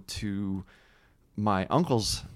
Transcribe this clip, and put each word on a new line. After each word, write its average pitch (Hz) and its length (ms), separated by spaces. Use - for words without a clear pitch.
to 98 580
my 101 320
uncle's 131 540